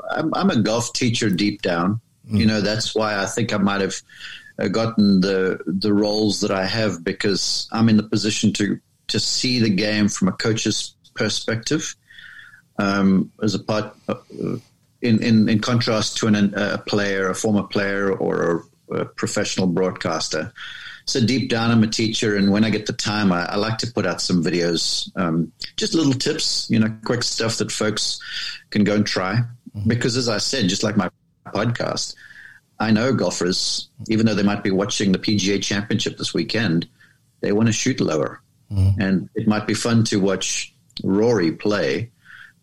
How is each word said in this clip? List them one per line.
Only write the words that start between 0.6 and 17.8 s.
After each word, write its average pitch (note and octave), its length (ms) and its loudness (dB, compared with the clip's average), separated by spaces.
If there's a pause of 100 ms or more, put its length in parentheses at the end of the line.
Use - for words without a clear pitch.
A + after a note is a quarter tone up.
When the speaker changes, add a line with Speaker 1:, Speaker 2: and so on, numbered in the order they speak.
Speaker 1:
golf G#2+ 320 0
teacher A#2 380 0
deep G2+ 320 0
down. F#2 380 0 (300)
Speaker 2:
Mm. G#2+ 80 2
Speaker 1:
You A2+ 80 4
know, G#2+ 140 4
that's G#2+ 340 -2
why G#2+ 260 0
I G2 60 0
think A#2 260 -2
I G#2+ 40 0
might G2+ 240 0
have, F#2+ 160 -2 (640)
uh, G#2 80 0
gotten G#2 540 4
the, F#2+ 440 2
the F#2+ 260 0
roles G#2 500 2
that G2+ 80 0
I F#2+ 160 0
have, F#2+ 360 -2
because - 680 -2
I'm A2+ 160 4
in A2 80 6
the G#2+ 60 6
position G#2+ 520 0
to, G2 240 0 (300)
to - 100 -2
see - 400 0
the A2+ 120 2
game G#2 380 2
from G2 200 0
a F#2 40 0
coach's - 600 -2 (200)
perspective, A#2 840 -4 (840)
um, G2 540 2 (100)
as G#2 120 0
a G#2 40 -4
part, G#2+ 380 -4 (100)
uh, G2+ 80 -4 (880)
in, A2+ 200 4
in, A2 260 4
in G#2+ 120 4
contrast A#2 580 0
to - 100 0
an, G2+ 260 2
a G2+ 240 -2
player, G2 500 -2
a F#2 60 -2
former G#2 280 0
player G2 500 -2